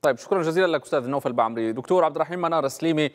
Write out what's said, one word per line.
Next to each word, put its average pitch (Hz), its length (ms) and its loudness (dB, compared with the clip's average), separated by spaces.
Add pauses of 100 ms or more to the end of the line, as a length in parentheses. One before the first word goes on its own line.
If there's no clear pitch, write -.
طيب، 131 160 2
شكرًا 185 260 -2
جزيلًا 170 240 2
لك 156 160 0
أستاذ 127 240 -2
نوفل 135 260 -2
بعمري. 113 380 0
دكتور 165 320 2
عبد 151 120 0
الرحيم 165 260 -4
منار 165 240 0
السليمي، 151 500 0